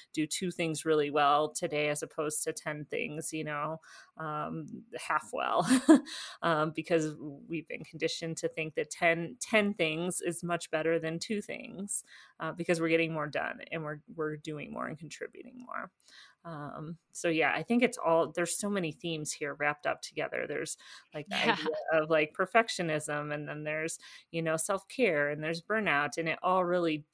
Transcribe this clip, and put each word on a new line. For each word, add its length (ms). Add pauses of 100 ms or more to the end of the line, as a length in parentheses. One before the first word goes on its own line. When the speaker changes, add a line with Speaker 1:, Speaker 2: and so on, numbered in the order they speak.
(140)
Speaker 1:
do 140
two 240
things 340
really 240
well 420
today 380
as 140
opposed 400
to 100
ten 320
things," 480
you 100
know, 360 (380)
um, 480 (320)
half 360
well, 340 (200)
<laughs> 540
um, 300
because 440 (320)
we've 200
been 160
conditioned 540
to 120
think 260
that 160
ten, 480
ten 340
things 480
is 220
much 280
better 280
than 200
two 220
things, 600 (360)
uh, 120
because 300
we're 80
getting 240
more 140
done 340 (100)
and 120
we're, 160 (160)
we're 220
doing 340
more 160
and 100
contributing 680
more. 260 (540)
Um, 520 (140)
so 180
yeah, 240
I 100
think 200
it's 140
all, 340
there's 260
so 120
many 220
themes 420
here 220
wrapped 300
up 160
together. 460
There's, 300 (360)
like, 160
the 160
Speaker 2:
Yeah. 140
Speaker 1:
idea 140 (200)
of, 160
like, 240
perfectionism, 1000
and 140
then 160
there's, 360 (320)
you 100
know, 160
self-care, 720
and 140
there's 180
burnout, 560
and 120
it 120
all 240
really 480